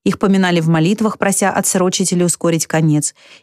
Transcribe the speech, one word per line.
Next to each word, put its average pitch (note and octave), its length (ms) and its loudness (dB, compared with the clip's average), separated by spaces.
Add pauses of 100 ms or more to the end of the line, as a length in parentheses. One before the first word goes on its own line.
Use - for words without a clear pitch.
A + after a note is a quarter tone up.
Их G3+ 140 0
поминали F#3+ 420 2
в D#3+ 80 0
молитвах, F3+ 500 0
прося G3 340 0
отсрочить F#3 640 -2
или F3+ 100 2
ускорить E3+ 420 -2
конец. D#3 480 0 (280)